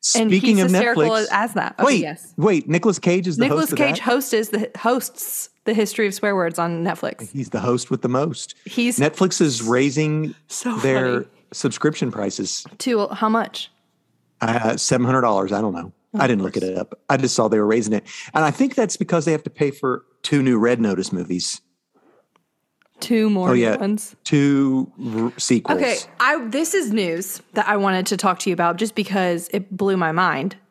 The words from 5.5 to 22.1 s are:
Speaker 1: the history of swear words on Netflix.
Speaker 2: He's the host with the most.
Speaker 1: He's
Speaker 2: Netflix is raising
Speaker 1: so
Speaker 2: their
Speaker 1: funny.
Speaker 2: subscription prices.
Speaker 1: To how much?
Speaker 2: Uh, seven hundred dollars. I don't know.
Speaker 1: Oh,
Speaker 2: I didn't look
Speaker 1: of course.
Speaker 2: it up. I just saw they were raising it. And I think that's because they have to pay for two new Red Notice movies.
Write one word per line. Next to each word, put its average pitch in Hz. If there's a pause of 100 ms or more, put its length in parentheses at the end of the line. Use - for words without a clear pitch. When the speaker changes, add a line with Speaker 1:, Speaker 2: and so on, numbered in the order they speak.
Speaker 1:
the 208
history 208
of 196
swear 202
words 170
on 170
Netflix. 165
Speaker 2:
He's 135
the 120
host 120
with 131
the 127
most. 131 (100)
Speaker 1:
He's 240
Speaker 2:
Netflix 175
is 139
raising 143 (100)
Speaker 1:
so -
Speaker 2:
their 131
Speaker 1:
funny. - (260)
Speaker 2:
subscription 147
prices. 98 (140)
Speaker 1:
To 220
how 220
much? - (680)
Speaker 2:
Uh, 113
seven 123
hundred 127
dollars. 98
I 101
don't 104
know. 85 (220)
Speaker 1:
Oh, 214
Speaker 2:
I 135
didn't 104
look 90
Speaker 1:
of -
course. 92
Speaker 2:
it 92
up. - (140)
I 139
just 135
saw 110
they 107
were 107
raising 107
it. 104 (300)
And 156
I 147
think 262
that's 180
because 170
they 160
have 151
to -
pay 143
for 131 (180)
two 143
new 123
Red 117
Notice 95
movies. 90 (1400)